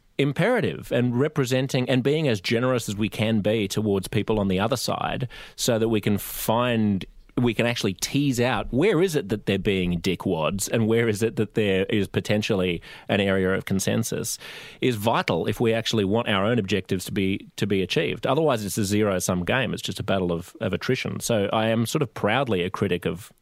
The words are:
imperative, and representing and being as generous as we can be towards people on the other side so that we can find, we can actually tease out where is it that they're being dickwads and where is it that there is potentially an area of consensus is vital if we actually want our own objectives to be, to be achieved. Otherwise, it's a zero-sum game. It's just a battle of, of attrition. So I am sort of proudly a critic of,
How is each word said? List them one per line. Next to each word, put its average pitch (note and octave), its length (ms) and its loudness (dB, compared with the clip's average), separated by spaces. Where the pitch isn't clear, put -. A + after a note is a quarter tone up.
imperative, D#3+ 760 0
and B2 260 2
representing C3 720 0
and B2+ 140 2
being D3+ 240 2
as G#2+ 140 2
generous B2 480 0
as G2 80 -6
we G#2 100 0
can A2 320 0
be G#2+ 260 2
towards G2 440 0
people G#2+ 320 0
on G2 80 0
the F#2 100 2
other A2+ 160 2
side G#2+ 540 -4
so A#2 240 0
that A2 80 2
we A2 140 2
can G#2 160 0
find, A2 880 0
we A#2+ 160 2
can A#2 120 2
actually A2+ 280 0
tease C#3 480 0
out A#2 300 0
where E3 300 4
is F3+ 140 2
it G2 140 -2
that G#2+ 160 -4
they're G2 120 2
being F#2 440 0
dickwads F2+ 680 0
and A2+ 160 2
where A#2 220 2
is G#2 160 0
it A2+ 140 -2
that G#2+ 160 -2
there G2 320 2
is G2+ 240 0
potentially G2 720 0
an G#2 140 2
area F#2+ 320 2
of F#2+ 100 -2
consensus - 760 -2
is B2+ 160 2
vital A2+ 500 0
if A2+ 140 -2
we A2+ 120 4
actually A2+ 300 0
want G#2 240 0
our G2+ 180 2
own A#2 140 2
objectives F#2+ 460 -2
to - 80 -8
be, F#2+ 420 -2
to - 100 -2
be G2 160 0
achieved. A#2 460 -2
Otherwise, C3+ 380 2
it's F#2+ 120 -4
a A2 60 0
zero-sum F#2+ 600 2
game. A#2+ 280 0
It's F#2 80 -6
just - 200 -6
a - 20 -10
battle F#2 300 0
of, E2+ 260 -6
of G2 140 -2
attrition. - 480 -4
So G#2 320 0
I A2 140 2
am A2+ 180 2
sort D#3 160 -2
of A#2+ 120 -2
proudly G#2+ 500 0
a F#2 60 -2
critic F2+ 360 -2
of, F2 260 -4